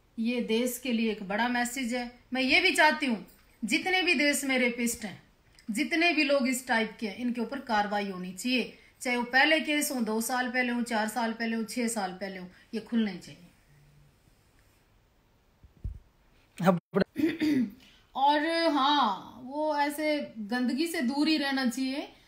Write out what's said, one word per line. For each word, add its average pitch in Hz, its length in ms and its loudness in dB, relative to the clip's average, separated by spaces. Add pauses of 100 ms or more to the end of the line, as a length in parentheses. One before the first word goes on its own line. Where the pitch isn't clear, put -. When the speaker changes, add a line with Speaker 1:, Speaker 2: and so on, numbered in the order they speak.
(180)
Speaker 1:
ये 233 220 0
देश 226 420 0
के 254 100 -2
लिए 226 200 2
एक 202 160 -8
बड़ा 220 200 0
message 240 460 -2
है। 247 240 -6 (140)
मैं 254 100 0
ये 294 180 4
भी 370 120 4
चाहती 302 340 4
हूँ, 214 200 -2 (380)
जितने 370 380 2
भी 339 120 4
देश 285 300 2
में 262 140 0
रेपिस्ट 240 460 0
हैं, 180 180 -12 (480)
जितने 320 420 2
भी 302 120 2
लोग 269 240 2
इस 254 180 -2
टाइप 220 340 0
के 220 80 -4
हैं, 190 80 -10
इनके 247 240 -4
ऊपर 254 200 -6
कार्रवाई 208 500 0
होनी 180 220 -8
चाहिए। 240 460 -2 (220)
चाहे 247 160 -2
वो 240 60 0
पहले 277 380 4
केस 294 300 0
हो, 254 100 -2
दो 220 200 -2
साल 254 280 -2
पहले 247 240 0
हो, 240 100 0
चार 220 260 -2
साल 226 240 -2
पहले 226 240 -4
हो, 226 80 -2
छह 233 240 -2
साल 190 240 -4
पहले 190 260 -10
हो, 180 100 -14 (260)
ये 214 60 -6
खुलने 214 360 -2
चाहिए। 156 260 -18 (3250)
Speaker 2:
अब 180 140 4 (140)
Speaker 1:
<clears throat> 294 840 0 (380)
और 302 540 4
हाँ, 269 760 2
वो 294 320 -2
ऐसे 294 600 -2
गंदगी 247 480 -2
से 339 140 -4
दूर 277 280 2
ही 311 80 4
रहना 269 300 0
चाहिए, 262 460 -4 (160)